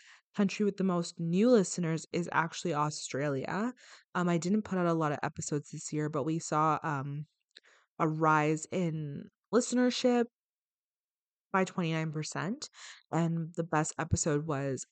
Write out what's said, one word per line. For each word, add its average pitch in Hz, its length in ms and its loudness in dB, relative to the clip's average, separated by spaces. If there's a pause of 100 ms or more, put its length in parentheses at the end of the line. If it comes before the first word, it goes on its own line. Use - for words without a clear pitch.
(360)
Country 202 280 0
with 196 140 0
the 185 60 0
most 175 360 0
new 180 300 4
listeners 175 640 4
is 175 180 -2
actually 165 420 0
Australia. 151 1000 -2 (420)
Um, 175 140 2
I 175 80 2
didn't 190 260 2
put 196 140 -4
out 180 80 2
a 170 80 4
lot 156 180 2
of 143 120 -4
episodes 151 480 -4
this 151 200 -12
year, 151 180 -2
but 151 140 -2
we 160 160 -2
saw, 156 440 0
um, 143 420 -4 (720)
a 170 80 4
rise 156 640 4
in 156 540 -2 (280)
listenership 240 720 4 (1300)
by 190 140 2
twenty-nine 160 460 -2
percent. 156 580 -6 (420)
And 165 440 0
the 170 80 -2
best 156 360 0
episode 160 480 0
was, 139 440 -4